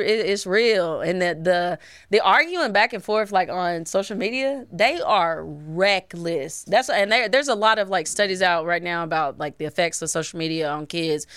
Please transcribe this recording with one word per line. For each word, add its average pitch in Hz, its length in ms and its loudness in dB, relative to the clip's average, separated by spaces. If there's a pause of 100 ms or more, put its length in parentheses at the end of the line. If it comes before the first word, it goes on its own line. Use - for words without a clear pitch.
(200)
it, 175 80 -2
it's 196 180 -2
real, 185 540 2
and 170 200 0
the, 175 220 0
the, 175 360 2 (320)
the 208 100 4
arguing 302 520 2
back 214 200 2
and 208 100 -8
forth, 214 300 -2
like, 185 160 2
on 175 360 -2
social 196 320 -2
media, 262 540 -2
they 254 300 0
are 165 440 0
reckless. 165 1200 -2
That's, 226 200 2
and 202 220 0
there, 233 180 2
there's 277 200 2
a 247 80 2
lot 220 240 4
of, 190 80 -2
like, 185 180 0
studies 190 360 0
out 170 220 2
right 170 180 0
now 175 200 -2
about, 156 360 -2
like, 151 200 -8
the 151 60 -6
effects 160 380 -2
of 165 80 -6
social 165 280 -4
media 160 320 -2
on 151 160 -6
kids. 160 400 -2 (100)